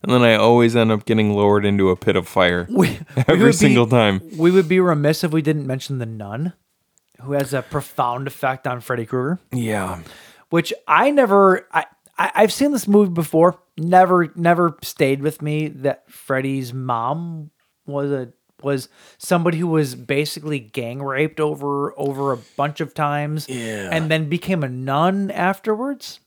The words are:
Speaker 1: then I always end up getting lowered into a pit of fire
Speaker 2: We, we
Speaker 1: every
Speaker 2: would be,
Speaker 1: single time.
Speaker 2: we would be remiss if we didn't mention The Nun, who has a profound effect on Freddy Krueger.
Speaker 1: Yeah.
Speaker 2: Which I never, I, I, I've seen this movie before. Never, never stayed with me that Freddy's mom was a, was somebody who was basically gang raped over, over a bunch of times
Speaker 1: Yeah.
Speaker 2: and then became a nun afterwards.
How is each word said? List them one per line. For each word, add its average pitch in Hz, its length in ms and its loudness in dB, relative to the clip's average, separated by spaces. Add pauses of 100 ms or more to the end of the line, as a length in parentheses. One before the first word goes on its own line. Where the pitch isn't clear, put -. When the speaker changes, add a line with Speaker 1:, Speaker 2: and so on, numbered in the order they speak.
Speaker 1:
then 123 160 2
I 113 140 6
always 117 380 4
end 113 160 2
up 107 140 -2
getting 110 300 2
lowered 101 320 4
into 98 240 2
a 90 60 2
pit 98 200 0
of 87 100 -2
fire 87 440 0
Speaker 2:
We, 233 60 -2 (120)
we 117 100 -6 (300)
Speaker 1:
every 160 160 4
Speaker 2:
would - 40 8
be, 233 40 4
Speaker 1:
single 160 340 4
time. 107 360 2 (160)
Speaker 2:
we 165 120 4
would 185 180 4
be 185 120 2
remiss 156 420 0
if 160 100 -4
we 160 100 0
didn't 151 240 -2
mention 131 320 -8
The 120 80 -6
Nun, 113 480 -8 (640)
who 131 120 -10
has 139 200 -2
a 135 80 -2
profound 131 680 -4
effect 135 400 -4
on 123 140 -6
Freddy 120 240 -6
Krueger. 127 340 -4 (140)
Speaker 1:
Yeah. 104 480 -4 (480)
Speaker 2:
Which 170 240 0 (160)
I 208 220 4
never, 202 640 4
I, - 100 0 (340)
I, 175 180 0
I've 202 180 4
seen 285 180 0
this 247 160 -4
movie 202 240 4
before. 165 480 2 (160)
Never, 180 580 4
never 170 460 2
stayed 139 400 -2
with 147 220 -4
me 151 260 -2
that 135 420 -6
Freddy's 135 600 -4
mom 139 800 -6 (340)
was 143 260 -6
a, 127 220 -6 (300)
was 139 280 -4 (260)
somebody 170 400 0
who 170 120 -4
was 151 260 0
basically 147 640 -6
gang 120 440 -10
raped 139 380 -4
over, 143 580 -4
over 139 340 -4
a 123 40 -2 (220)
bunch 147 240 -4
of 151 100 -10
times 147 560 -4
Speaker 1:
Yeah. 110 420 -8
Speaker 2:
and 160 200 -2
then 160 180 -2
became 170 340 -2
a 139 60 -4
nun 151 640 -2
afterwards. 214 960 -4